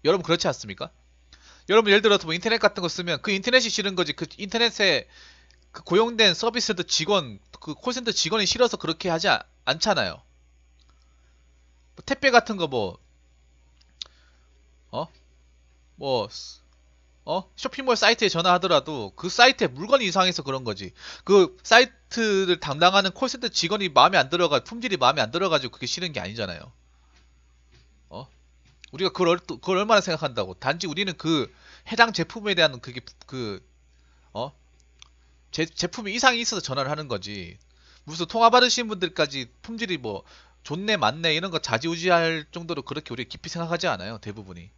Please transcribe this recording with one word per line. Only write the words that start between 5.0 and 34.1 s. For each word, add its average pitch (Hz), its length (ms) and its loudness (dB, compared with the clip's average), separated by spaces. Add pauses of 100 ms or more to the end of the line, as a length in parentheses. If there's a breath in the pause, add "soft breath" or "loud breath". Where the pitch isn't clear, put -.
그 - 120 -20
고용된 220 500 2
서비스센터 226 500 -2
직원, 156 560 -2 (200)
그 - 160 -12
콜센터 247 360 -6
직원이 202 340 -2
싫어서 233 320 2
그렇게 - 320 -6
하지 165 200 0
아-, 135 140 0 (220)
않잖아요. 135 480 -2
뭐 - 1900 -20
택배 269 260 0
같은 226 260 4
거 170 100 -2
뭐, 107 300 -4 (1900 soft breath)
어? 151 160 -8 (880)
뭐, 127 340 -2
스-, - 320 -16 (640)
어? 175 300 -4
쇼핑몰 262 400 -2
사이트에 220 340 4
전화하더라도 165 840 2
그 175 140 -8
사이트에 240 380 6
물건이 214 380 0
이상해서 180 380 0
그런 131 200 -6
거지. 101 300 -8 (300 loud breath)
그 185 400 6
사이트를 214 960 2
담당하는 180 520 2
콜센터 247 380 -6
직원이 190 400 -2
마음에 151 280 6
안 135 120 2
들어가-, 160 340 2
품질이 226 340 -6
마음에 131 240 2
안 110 100 0
들어가지고 156 420 0
그게 - 140 -12
싫은 175 260 -8
게 107 60 -8
아니잖아요. 90 520 -8 (1400)
어? 113 180 -18 (640)
우리가 180 200 -2
그걸 180 180 2
얼-, 175 100 4
그걸 - 380 -4
얼마나 208 240 4
생각한다고. 123 540 -4
단지 170 320 -4
우리는 185 300 -4
그 156 360 -2 (380 soft breath)
해당 226 220 4
제품에 202 420 -6
대한 151 260 2
그게 123 200 -14
부-, - 120 -20 (140)
그, 110 380 -8 (680)